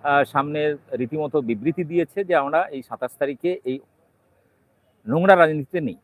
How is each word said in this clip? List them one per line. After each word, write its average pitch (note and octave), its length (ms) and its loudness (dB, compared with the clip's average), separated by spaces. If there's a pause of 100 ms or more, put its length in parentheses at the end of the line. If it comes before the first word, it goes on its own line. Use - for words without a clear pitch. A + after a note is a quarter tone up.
আহ, C#3+ 200 2
সামনে D3 520 -2 (240)
রীতিমতো D3 420 -2
বিবৃতি A#2+ 420 -4
দিয়েছে E3+ 400 -2
যে F3 120 0
আমরা D3+ 280 2
এই D3 180 -8
সাতাশ B2 380 -8
তারিখে D3 460 -4
এই C3 140 -4 (1300)
নোংরা F3 280 6
রাজনীতিতে D#3 460 2
নেই। A2 220 -6